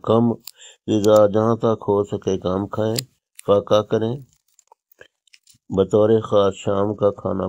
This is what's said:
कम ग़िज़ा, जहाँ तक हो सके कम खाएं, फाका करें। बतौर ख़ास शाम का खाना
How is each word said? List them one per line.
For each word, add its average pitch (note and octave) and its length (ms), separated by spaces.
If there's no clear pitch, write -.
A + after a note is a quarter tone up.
कम A#2 260
ग़िज़ा, G#2+ 280
जहाँ A2 300
तक A2+ 300
हो G2+ 160
सके G2 340
कम F#2 360
खाएं, A2 220
फाका G#2 340
करें। A2+ 440
बतौर G#2+ 520
ख़ास G2+ 340
शाम G2+ 380
का G2+ 160
खाना F#2+ 300